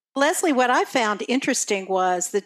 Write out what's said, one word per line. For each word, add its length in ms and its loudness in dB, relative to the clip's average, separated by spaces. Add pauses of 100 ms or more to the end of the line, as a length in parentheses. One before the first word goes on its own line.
(160)
Leslie, 380 2
what 160 2
I 160 2
found 420 -2
interesting 640 -2
was 400 0
the 160 -2